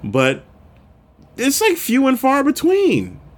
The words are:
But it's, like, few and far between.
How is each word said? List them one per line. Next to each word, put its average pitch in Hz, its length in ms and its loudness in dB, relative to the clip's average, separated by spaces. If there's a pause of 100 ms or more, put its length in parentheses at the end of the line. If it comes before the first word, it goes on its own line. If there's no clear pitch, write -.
But 131 400 0 (920)
it's, 269 240 -2
like, 415 160 2
few 262 300 0
and 262 120 2
far 269 260 0
between. 294 760 0 (200)